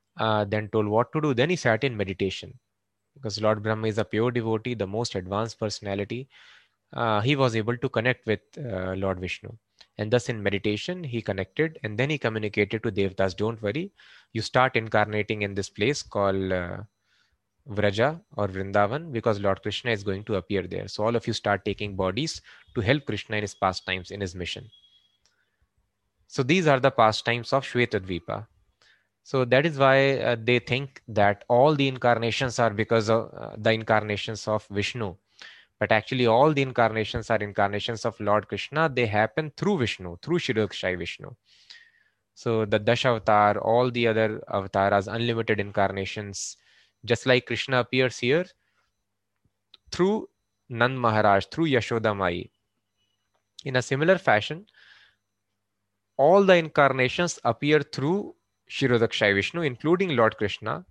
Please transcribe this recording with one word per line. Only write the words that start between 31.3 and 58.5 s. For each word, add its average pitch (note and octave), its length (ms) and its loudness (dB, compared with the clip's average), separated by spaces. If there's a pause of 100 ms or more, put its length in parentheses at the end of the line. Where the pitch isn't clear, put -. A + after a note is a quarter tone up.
all C3+ 260 6
the C#3 140 2
incarnations A#2+ 680 0
are A#2 100 4
because G#2+ 400 0
of, A2 240 0
uh, - 240 -14
the A2 160 2
incarnations G#2+ 760 -2
of G#2+ 200 -2
Vishnu. G2+ 500 -4 (640)
But G#2 120 2
actually B2 340 2
all B2+ 280 4
the C#3 100 0
incarnations A2+ 680 -2
are A2+ 80 2
incarnations G#2 640 -2
of A2 160 -4
Lord G#2 280 2
Krishna. D3+ 420 -2
They B2 160 0
happen A2 500 0
through F#3+ 220 0
Vishnu, F#2 460 -4
through E3 160 -2
Kshirodakshayi G2+ 580 -2
Vishnu. F2+ 380 -10 (1000)
So A2+ 320 -2
the G#2+ 140 2
Dash A#2 260 2
Avatar, G#2 540 4
all B2 320 2
the A#2+ 160 0
other A2 400 0
avatars, G2 600 0
unlimited A2+ 520 -2
incarnations, G2+ 960 -4 (480)
just A#2 220 0
like B2+ 180 4
Krishna B2 340 -2
appears B2+ 380 0
here C3 280 0 (1500)
through G3 360 0 (440)
Nand B2 260 0
Maharaj, G#2+ 540 4
through E3 160 -2
Yashoda A2+ 500 0
Mai. F2 320 -2 (1120)
In C3+ 120 -4
a B2+ 80 4
similar D#3+ 340 2
fashion, D3+ 480 2 (1500)
all F3 260 6
the F#3+ 120 6
incarnations D3 880 0
appear C#3+ 380 2
through D#3+ 520 -4 (340)